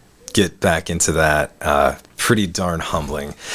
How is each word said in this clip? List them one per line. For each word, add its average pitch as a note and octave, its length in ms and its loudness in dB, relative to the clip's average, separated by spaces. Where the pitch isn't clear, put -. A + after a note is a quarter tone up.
get F#2 280 2
back E2 300 0
into E2 220 0
that. D2+ 480 2
Uh, C#2+ 340 2
pretty G#2+ 320 2
darn F2 320 -2
humbling. D2 540 -6